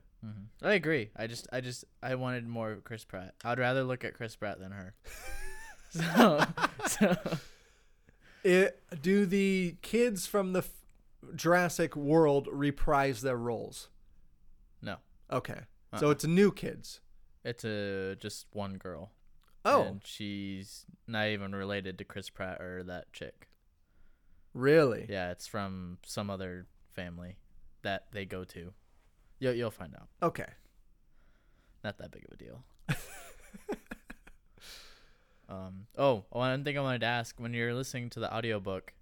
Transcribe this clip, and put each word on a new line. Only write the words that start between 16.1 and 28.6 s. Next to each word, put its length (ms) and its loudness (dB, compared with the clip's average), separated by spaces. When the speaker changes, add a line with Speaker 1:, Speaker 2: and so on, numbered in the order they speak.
Speaker 2:
it's 120 2
new 300 6
kids. 480 -10
Speaker 1:
It's 220 -8
a, 560 -4
just 320 -10
one 240 -6
girl. 340 -12
Speaker 2:
Oh. 180 6
Speaker 1:
And 220 -4
she's 800 -8
not 200 0
even 260 -2
related 440 -4
to 80 -12
Chris 240 -12
Pratt 320 -8
or 220 -8
that 280 -12
chick. 380 -14
Speaker 2:
Really? 560 4
Speaker 1:
Yeah, 220 -2
it's 140 -12
from 600 -6
some 240 -6
other 380 -8
family 400 -10
that 320 -4
they 100 -6
go 220 -8
to. 260 -14